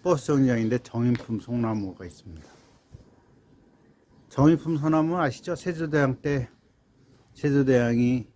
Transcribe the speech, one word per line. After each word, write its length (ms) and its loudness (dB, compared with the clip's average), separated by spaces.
버스 220 0
정류장인데 540 2
정인품 600 -2
소나무가 640 -6
있습니다. 400 -18
정인품 500 2
소나무 400 0
아시죠? 380 -4
세조대왕 680 -2
때 280 -4
세조대왕이 1040 2